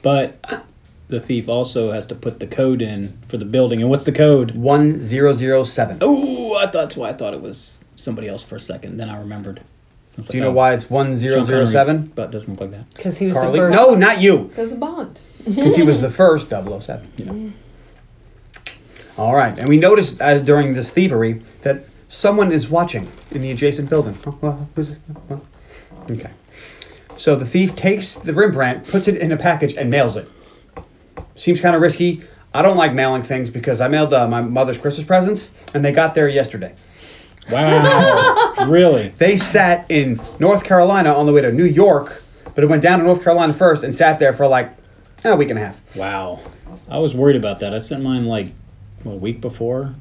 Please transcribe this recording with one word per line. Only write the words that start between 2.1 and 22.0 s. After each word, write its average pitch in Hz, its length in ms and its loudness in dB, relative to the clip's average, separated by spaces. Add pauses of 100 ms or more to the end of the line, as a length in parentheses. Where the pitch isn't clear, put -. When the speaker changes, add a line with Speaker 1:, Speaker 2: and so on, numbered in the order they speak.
Speaker 1:
put - 240 -10
the - 80 -12
code 131 340 -2
in 101 360 -8 (100)
for 123 100 -10
the 107 80 -10
building. 117 360 0
And 123 100 0
what's 139 140 0
the 147 60 0
code? 135 440 4
Speaker 2:
One 147 440 2
zero 135 360 0
zero 131 280 0
seven. 127 380 -4
Speaker 1:
Oh, 247 540 -2
I 196 80 0
thought, 185 100 -4
that's 160 240 -6
why 117 120 -8
I 131 40 -10
thought 104 200 -8
it 69 80 -12
was - 400 -16 (140)
somebody 113 320 -10
else 98 160 -12
for - 120 -18
a 98 40 -16
second. 95 380 -14
Then 110 120 -12
I 107 100 -14
remembered. 104 400 -14
I - 40 -20 (540)
was 113 100 -16
Speaker 2:
Do 127 100 -8
you 127 60 -4
Speaker 1:
like, 135 40 0
Speaker 2:
know 131 40 0
Speaker 1:
Oh, 123 40 -4
Speaker 2:
why 131 180 4
it's 117 160 -6
one 135 280 -2
zero 131 260 0
zero 127 220 2
seven? 113 80 0
Speaker 1:
Sean 139 120 4 (120)
Connery, 151 180 -8
but 113 80 -8
it 90 80 -12
doesn't 98 220 -12
look 95 80 -14
like 98 100 -12
that. - 320 -20
Speaker 3:
'Cause 185 160 -6
he 196 80 -2
was 180 100 -2
Speaker 2:
Carly? 127 220 0
Speaker 3:
the 180 80 6
first. 175 100 4
Speaker 2:
No, 247 160 8
not 202 280 4
you. 175 340 4
Speaker 4:
'Cause 226 160 -6
of - 80 -12
Bond. 320 400 -10 (360)
Speaker 2:
'Cause 185 200 4
he 165 80 4
was 139 180 4
the 123 80 -2
first 160 400 4
double 101 240 -8
oh 95 60 -10
seven. - 280 -14 (100)
Speaker 1:
Yeah. 185 140 -12 (1900)
Speaker 2:
All 113 180 0
right, 123 220 2
and 123 100 -6
we 147 100 6
noticed, 180 440 4
uh, 143 160 4
during 139 380 2
this 123 160 -8
thievery 113 500 0 (220)
that 139 220 -4 (220)